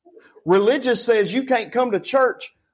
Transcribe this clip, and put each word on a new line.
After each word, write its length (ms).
Religious 580
says 300
you 100
can't 300
come 180
to 80
church 540